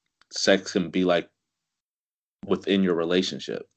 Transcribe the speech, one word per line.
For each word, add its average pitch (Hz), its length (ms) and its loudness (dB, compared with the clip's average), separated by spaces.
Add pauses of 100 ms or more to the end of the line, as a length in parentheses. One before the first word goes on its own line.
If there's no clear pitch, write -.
(300)
sex - 420 0
can 87 180 -2
be 92 140 0
like 87 240 2 (1200)
within 95 360 0
your 90 120 2
relationship. 82 720 -2 (100)